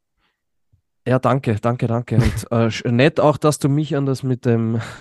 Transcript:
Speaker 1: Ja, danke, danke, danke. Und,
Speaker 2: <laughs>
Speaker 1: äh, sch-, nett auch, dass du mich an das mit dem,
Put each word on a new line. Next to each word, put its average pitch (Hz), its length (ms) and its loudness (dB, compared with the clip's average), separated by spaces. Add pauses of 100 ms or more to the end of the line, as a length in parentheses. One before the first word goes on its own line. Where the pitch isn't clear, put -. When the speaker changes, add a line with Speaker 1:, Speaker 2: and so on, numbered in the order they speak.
(1080)
Speaker 1:
Ja, 123 120 2
danke, 123 360 0
danke, 120 320 -2
danke. 117 300 -4
Und, - 0 -
Speaker 2:
<laughs> 113 340 0
Speaker 1:
äh, 113 180 2
sch-, - 220 -6
nett 127 280 2
auch, 147 180 4
dass 151 220 0
du 147 100 0
mich 147 260 -2
an 139 100 -2
das 135 180 -2
mit 127 220 -2
dem, 113 360 0 (200)